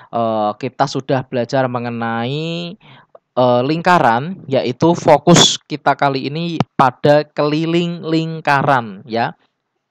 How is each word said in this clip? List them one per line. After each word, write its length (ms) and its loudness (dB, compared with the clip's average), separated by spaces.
Eh, 480 -2
kita 320 -4
sudah 360 -4
belajar 440 -2
mengenai, 1040 -6
eh, 280 2
lingkaran, 880 0
yaitu 440 0
fokus 640 4
kita 360 -4
kali 360 -2
ini 280 -6
pada 520 2
keliling 760 -2
lingkaran, 1040 0
ya. 320 -4